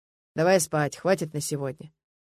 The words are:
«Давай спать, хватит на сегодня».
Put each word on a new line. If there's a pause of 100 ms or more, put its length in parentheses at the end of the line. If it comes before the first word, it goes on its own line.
(340)
«Давай
спать,
хватит
на
сегодня». (320)